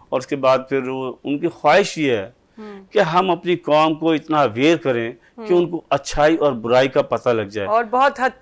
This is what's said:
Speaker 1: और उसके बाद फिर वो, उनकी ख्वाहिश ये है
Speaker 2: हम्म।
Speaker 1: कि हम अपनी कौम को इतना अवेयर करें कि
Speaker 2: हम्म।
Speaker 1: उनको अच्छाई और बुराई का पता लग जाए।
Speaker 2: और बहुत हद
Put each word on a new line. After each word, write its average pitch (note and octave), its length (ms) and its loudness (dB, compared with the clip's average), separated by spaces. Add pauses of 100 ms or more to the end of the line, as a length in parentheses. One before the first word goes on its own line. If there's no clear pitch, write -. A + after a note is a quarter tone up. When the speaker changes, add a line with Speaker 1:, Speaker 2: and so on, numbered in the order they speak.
(120)
Speaker 1:
और C3 60 0
उसके C3+ 180 -6
बाद C3 340 2
फिर C3+ 100 0
वो, C3 440 -8
उनकी D3 240 -2
ख्वाहिश - 500 0
ये C3+ 180 0
है - 180 -8 (240)
Speaker 2:
हम्म। G#3 220 -18 (120)
Speaker 1:
कि G#3+ 60 0
हम F#3 320 2
अपनी F3 260 -2
कौम D#3 380 2
को D#3+ 200 0
इतना D3+ 280 0
अवेयर C3 340 2
करें A#2 360 -2
कि - 300 -20
Speaker 2:
हम्म। G3 140 0
Speaker 1:
उनको F3 340 -2
अच्छाई D3 460 2
और C#3+ 180 2
बुराई A#2+ 340 2
का C#3 140 2
पता B2 300 -2
लग G#2+ 160 -2
जाए। G2+ 180 -6
Speaker 2:
और A3+ 180 0
बहुत B3 360 0
हद B3+ 220 -2